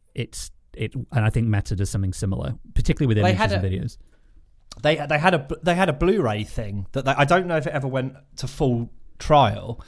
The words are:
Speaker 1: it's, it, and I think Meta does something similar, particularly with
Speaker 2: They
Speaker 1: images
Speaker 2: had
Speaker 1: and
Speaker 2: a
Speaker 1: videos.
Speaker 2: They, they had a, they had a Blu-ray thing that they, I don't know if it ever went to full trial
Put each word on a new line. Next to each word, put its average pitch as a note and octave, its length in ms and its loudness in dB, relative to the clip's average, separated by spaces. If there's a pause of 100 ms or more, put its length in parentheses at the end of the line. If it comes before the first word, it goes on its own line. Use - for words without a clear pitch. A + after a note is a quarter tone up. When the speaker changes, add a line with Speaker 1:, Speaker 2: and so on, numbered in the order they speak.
(140)
Speaker 1:
it's, - 360 -10 (240)
it, - 200 -6
and A#2+ 300 -2
I A2 60 4
think A#2 180 0
Meta G#2 260 0
does F#2+ 160 -2
something G2 220 -2
similar, G2 420 -4 (200)
particularly - 340 2
with G#3+ 140 4
Speaker 2:
They F#3 80 6
Speaker 1:
images F#3+ 80 2
Speaker 2:
had G#3+ 140 2
Speaker 1:
and F#2+ 120 -2
Speaker 2:
a F#2+ 40 0
Speaker 1:
videos. A2 300 -4 (840)
Speaker 2:
They, D3+ 280 2
they D3+ 100 2
had F3 160 4
a, C#3+ 140 -2 (140)
they E3+ 120 2
had F#3 140 2
a D#3 40 0
Blu-ray C3+ 520 0
thing G2+ 480 -6
that C3+ 120 -4
they, C3+ 60 0
I C#3 140 4
don't F3 240 4
know E3 80 0
if D3+ 100 -2
it D#3+ 60 -4
ever C3+ 160 -4
went C3 260 -4 (220)
to C3+ 100 -8
full A#2+ 460 0 (260)
trial A#2 680 2